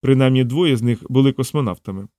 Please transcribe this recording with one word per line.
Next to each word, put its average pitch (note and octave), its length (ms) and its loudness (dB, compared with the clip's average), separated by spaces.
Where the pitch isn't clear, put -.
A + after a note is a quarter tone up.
принаймні C3 420 2
двоє C3+ 340 0
з A2 40 -4
них A#2+ 300 -4
були C3+ 220 4
космонавтами. G#2 760 -6